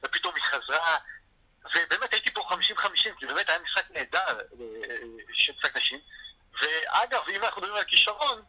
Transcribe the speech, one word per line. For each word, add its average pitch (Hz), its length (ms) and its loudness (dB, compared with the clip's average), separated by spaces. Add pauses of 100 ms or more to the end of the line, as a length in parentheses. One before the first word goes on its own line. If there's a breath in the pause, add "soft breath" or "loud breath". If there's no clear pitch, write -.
ופתאום - 320 -2
היא 143 80 -2
חזרה, 147 540 2 (760 loud breath)
ובאמת 175 380 2
הייתי - 200 2
פה - 160 -4
חמישים 185 280 2
חמישים, 196 380 2
כי 139 100 -12
באמת 151 240 -2
היה 160 100 2
משחק - 320 -2
נהדר, 160 480 -2 (200)
אה, 120 60 -12 (680)
של - 240 4
משחק - 200 0
נשים. - 220 0 (640 loud breath)
ואגב, 160 680 0
אם 196 140 -4
אנחנו 208 180 -2
מדברים 208 160 -4
על 196 60 0
כישרון 220 640 4